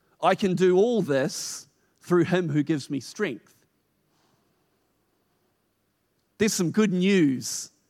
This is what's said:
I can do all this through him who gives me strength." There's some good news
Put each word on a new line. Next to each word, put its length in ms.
I 120
can 200
do 240
all 240
this 640
through 240
him 240
who 140
gives 260
me 120
strength." 540
There's 160
some 160
good 240
news 760